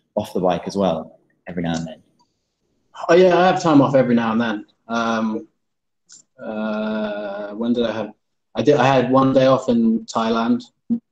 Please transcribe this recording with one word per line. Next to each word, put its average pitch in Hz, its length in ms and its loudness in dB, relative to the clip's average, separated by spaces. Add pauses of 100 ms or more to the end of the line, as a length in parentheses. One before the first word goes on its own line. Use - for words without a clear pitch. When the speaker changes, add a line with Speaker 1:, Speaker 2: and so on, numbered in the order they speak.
(160)
Speaker 1:
off 104 180 -6
the 101 60 -4
bike 87 260 -2
as 95 100 -8
well 85 440 -4 (260)
every 90 160 -8
now 82 140 -4
and 82 100 -6
then? - 160 -16 (1040)
Speaker 2:
Oh 170 60 4
yeah, 180 220 6
I 180 100 4
have 180 160 2
time 151 180 4
off 131 140 2
every 123 200 4
now 113 180 0
and 113 80 0
then. 107 260 -4 (200)
Um, 113 600 -4 (920)
uh, 107 1120 -8
when 117 200 -2
did 117 140 0
I 107 60 -4
have, 107 180 -6 (440)
I 117 80 -2
did, 143 140 4
I 123 100 4
had 127 240 2
one 131 220 4
day 131 140 4
off 131 220 2
in 113 360 2
Thailand, 117 580 -2 (500)